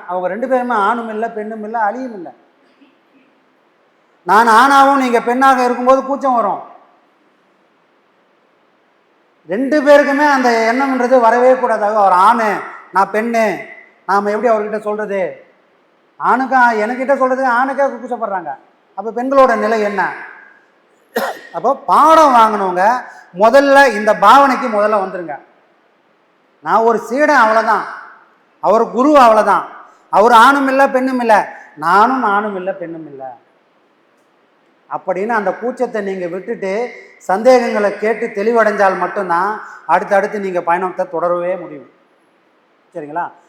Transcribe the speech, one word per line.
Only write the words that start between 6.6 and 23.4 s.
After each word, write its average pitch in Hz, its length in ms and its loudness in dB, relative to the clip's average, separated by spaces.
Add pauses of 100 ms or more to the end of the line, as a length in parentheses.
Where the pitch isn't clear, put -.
ரெண்டு 254 380 -2
பேருக்குமே 285 480 4
அந்த 247 160 2 (220)
எண்ணம்ன்றது 254 480 0
வரவே 240 340 4
கூடாது. 226 300 -2
அவர் 202 420 2
ஆணு, 220 240 2 (420)
நான் 185 220 0
பெண்ணு, 226 320 -2 (600)
நாம 202 240 0
எப்படி 214 200 0
அவர்கிட்ட 214 300 -2
சொல்றது? 208 420 -6 (1000)
ஆணுக்கா, 247 400 0 (220)
என்கிட்ட 247 340 -2
சொல்றது 254 260 -2 (160)
ஆணுக்கே 269 300 -2
கூச்சப்படுறாங்க. 214 640 -8 (460)
அப்ப 202 120 -10
பெண்களோட 254 460 2
நிலை 214 240 -2 (100)
என்ன? 196 120 -4 (1500)
அப்போ 233 140 -2 (200)
பாடம் 285 460 4
வாங்கினவங்க 196 480 2 (540)
முதல்ல 269 400 4 (200)